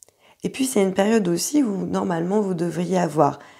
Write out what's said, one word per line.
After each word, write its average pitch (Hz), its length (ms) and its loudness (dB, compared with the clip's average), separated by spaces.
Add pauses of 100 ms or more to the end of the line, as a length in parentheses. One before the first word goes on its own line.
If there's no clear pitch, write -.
(420)
Et 208 80 -4
puis, 262 160 -4
c'est 226 160 0
une 190 140 0
période 202 320 2
aussi 175 340 0
où, 196 240 -2
normalement, 185 560 -2
vous 190 140 -2
devriez 170 420 -2
avoir 151 400 2 (220)